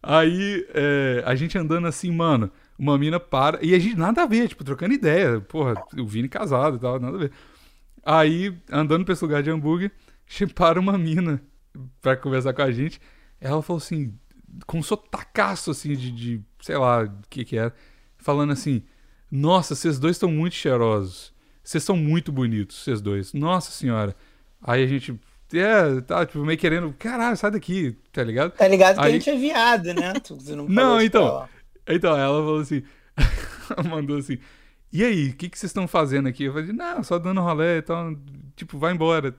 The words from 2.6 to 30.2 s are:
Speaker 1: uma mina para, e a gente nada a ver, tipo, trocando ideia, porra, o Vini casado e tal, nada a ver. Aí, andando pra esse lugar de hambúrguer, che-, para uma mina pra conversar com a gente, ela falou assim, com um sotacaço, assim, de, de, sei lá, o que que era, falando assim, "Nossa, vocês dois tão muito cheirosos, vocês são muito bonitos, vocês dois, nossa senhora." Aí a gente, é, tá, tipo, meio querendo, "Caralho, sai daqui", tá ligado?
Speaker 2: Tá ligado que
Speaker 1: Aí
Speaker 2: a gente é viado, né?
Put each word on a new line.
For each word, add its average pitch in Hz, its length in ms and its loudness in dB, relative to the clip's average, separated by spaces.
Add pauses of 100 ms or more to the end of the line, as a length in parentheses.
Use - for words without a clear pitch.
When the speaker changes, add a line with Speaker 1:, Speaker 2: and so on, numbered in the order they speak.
Speaker 1:
uma 143 200 2
mina 156 220 0
para, 151 440 0
e 175 120 6
a 180 40 6
gente 214 160 0
nada 208 280 2
a - 20 4
ver, 226 240 2
tipo, - 140 -14
trocando 139 300 -2
ideia, 160 480 2
porra, 127 340 -2 (220)
o 127 80 -4
Vini 110 220 -4
casado 139 500 0
e - 20 -8
tal, 127 200 -2
nada 123 160 -6
a 196 40 -8
ver. 143 120 -4 (720)
Aí, 160 540 4 (120)
andando 156 360 2
pra 190 80 0
esse 170 100 -2
lugar 147 200 0
de 151 80 -2
hambúrguer, 160 400 0 (340)
che-, - 220 -2
para 165 320 4
uma 196 180 2
mina 160 440 0 (600)
pra 131 160 2
conversar 131 360 -2
com 143 100 0
a 131 80 2
gente, 135 280 -4 (400)
ela 147 220 -2
falou 170 160 -4
assim, 147 360 -6 (520)
com 165 140 -4
um 156 40 -4
sotacaço, - 880 -4
assim, 147 240 -6
de, 123 160 -8
de, 117 300 -6 (180)
sei - 180 -6
lá, 123 260 2
o 104 80 -6 (180)
que 123 160 -8
que 120 120 -6
era, 113 160 -2 (440)
falando 147 340 0
assim, 135 320 -2 (480)
"Nossa, 160 420 2
vocês 151 240 0
dois 160 220 0
tão 185 100 2
muito 165 240 0
cheirosos, 110 800 0 (300)
vocês - 200 -4
são 190 120 0
muito 160 360 0
bonitos, 113 520 -2
vocês 117 180 -2
dois, 101 320 -4
nossa 160 380 -2
senhora." 110 420 -2 (480)
Aí 123 220 2
a 131 40 2
gente, 131 300 -4 (360)
é, 170 480 4
tá, 170 240 -2
tipo, 147 200 -6
meio 156 140 0
querendo, 165 400 0
"Caralho, 233 380 -2
sai 208 140 0
daqui", 175 460 -4 (140)
tá 131 120 -2
ligado? 123 280 0
Speaker 2:
Tá 196 160 4
ligado 190 300 8
que - 40 2
Speaker 1:
Aí 147 80 6
Speaker 2:
a 151 40 6
gente - 160 2
é 294 80 2
viado, 233 560 2
né? 180 200 -2 (100)